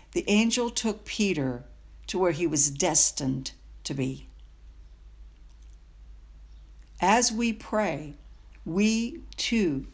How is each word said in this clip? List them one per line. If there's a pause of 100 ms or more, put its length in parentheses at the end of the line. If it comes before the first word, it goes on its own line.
(120)
"The
angel
took
Peter (420)
to
where
he
was
destined (320)
to
be." (2750)
As
we
pray, (500)
we (140)
too